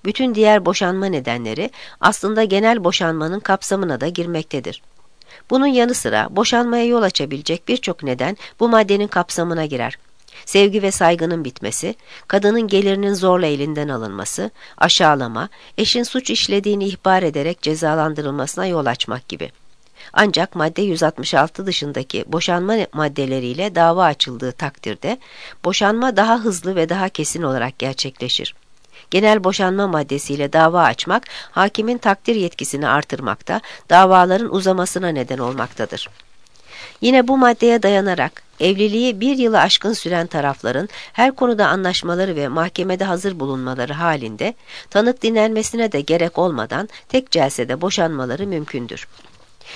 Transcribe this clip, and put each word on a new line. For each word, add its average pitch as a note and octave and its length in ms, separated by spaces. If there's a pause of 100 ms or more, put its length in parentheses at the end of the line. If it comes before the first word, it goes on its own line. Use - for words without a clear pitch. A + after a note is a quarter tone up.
bütün A#3+ 300
diğer G#3+ 300
boşanma F#3+ 400
nedenleri B2 640 (320)
aslında G#3+ 420
genel G#3+ 400
boşanmanın E3 560
kapsamına F#3+ 640
da C#3+ 60
girmektedir. E3+ 760 (680)
Bunun C4 160
yanı B3 280
sıra G#2+ 380
boşanmaya A#3 540
yol A#3+ 160
açabilecek D#3 680
birçok G#3 360
neden C3 340 (220)
bu A#3 100
maddenin G#3 380
kapsamına E3+ 580
girer. B2+ 320 (480)
Sevgi G3+ 360
ve G3 100
saygının E3+ 540
bitmesi, B2+ 500 (320)
kadının G#3 400
gelirinin G3 460
zorla F3+ 320
elinden D3 440
alınması, A2+ 640 (260)
aşağılama, C#3+ 720 (280)
eşin A#3 260
suç B3+ 260
işlediğini G3+ 560
ihbar F#3+ 380
ederek D#3 380
cezalandırılmasına D3+ 1040
yol E3 200
açmak A#2+ 440
gibi. D#2 220 (600)
Ancak F#3+ 420
madde E3 260
yüz E3+ 220
altmış D3+ 300
altı E3 320
dışındaki C3+ 640
boşanma F3+ 480 (180)
maddeleriyle C#3+ 840
dava E3+ 300
açıldığı B2+ 460
takdirde, C#3 680 (480)
boşanma G#3+ 520
daha A3+ 220
hızlı F#3+ 360
ve E3 140
daha F#3+ 200
kesin - 320
olarak C3 380
gerçekleşir. C3 760 (560)
Genel G#3+ 320
boşanma F#3+ 440
maddesiyle C#3+ 680
dava E3 300
açmak, E3+ 400 (280)
hakimin G#3+ 460
takdir A3 380
yetkisini D3+ 520
artırmakta, B2 760 (280)
davaların F#3 640
uzamasına F#3 520
neden C3+ 300
olmaktadır. B2 720 (920)
Yine B3 260
bu C4+ 100
maddeye A#3 460
dayanarak, F#3+ 600 (160)
evliliği G#3 600
bir C4 160
yılı A3+ 220
aşkın G3 340
süren F3 340
tarafların C#3+ 600 (240)
her C4 220
konuda A3 320
anlaşmaları F3+ 680
ve C#3+ 120
mahkemede F3+ 560
hazır F#3 360
bulunmaları C3 540
halinde, D3 600 (360)
tanık A#3 320
dinlenmesine A3 680
de C#3+ 100
gerek E3+ 360
olmadan D#3 520 (200)
tek C4 220
celsede C#3 500
boşanmaları E3 640
mümkündür. D3 600 (680)